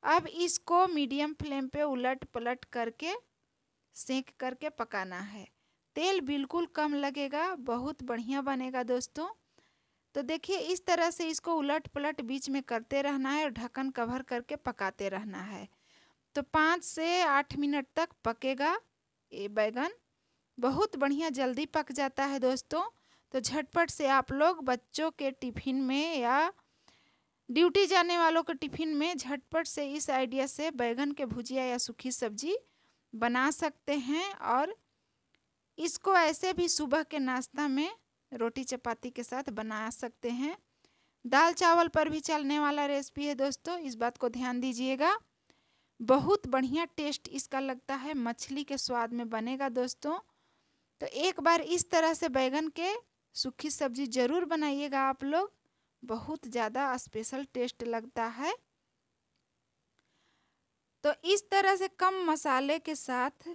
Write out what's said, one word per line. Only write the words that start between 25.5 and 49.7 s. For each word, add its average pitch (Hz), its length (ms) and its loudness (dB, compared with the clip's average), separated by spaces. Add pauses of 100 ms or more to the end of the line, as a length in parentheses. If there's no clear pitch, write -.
में 285 340 0
या 269 360 4 (960)
ड्यूटी 339 380 6
जाने 349 320 4
वालों 330 240 4
के 330 140 -2
टिफ़िन 311 380 -4
में 320 220 0
झटपट 285 500 -4
से 294 220 -4
इस 285 220 -4
आइडिया 262 380 0
से 302 240 -4
बैगन 247 400 0
के 285 140 -4
भुजिया 240 380 -4
या 247 140 -2
सूखी 247 340 -4
सब्जी 247 440 -2 (560)
बना 240 400 2
सकते 294 480 -2
हैं 320 320 -2
और 285 420 0 (1040)
इसको 339 380 0
ऐसे 339 360 4
भी 349 160 0
सुबह 302 360 2
के 311 160 -6
नाश्ता 262 480 -2
में 285 220 0 (420)
रोटी 233 320 -2
चपाती 247 460 -6
के 247 120 -10
साथ 262 300 -6
बना 220 380 -6
सकते 240 400 -8
हैं। 262 260 -2 (680)
दाल 285 300 6
चावल 339 340 6
पर 311 200 2
भी 311 120 -2
चलने 302 380 0
वाला 294 280 2
रेसिपी 285 400 -4
है 294 80 0
दोस्तों, 277 440 -2
इस 277 180 -6
बात 240 220 -2
को 247 120 0
ध्यान 247 300 -2
दीजिएगा। 262 520 2 (880)
बहुत 277 480 4
बढ़िया 262 380 2
टेस्ट 294 440 -4
इसका 269 300 -4
लगता 269 360 -4
है, 277 180 -6
मछली 269 500 -4
के 277 140 -6
स्वाद 233 340 0
में 240 180 -4
बनेगा 247 400 -2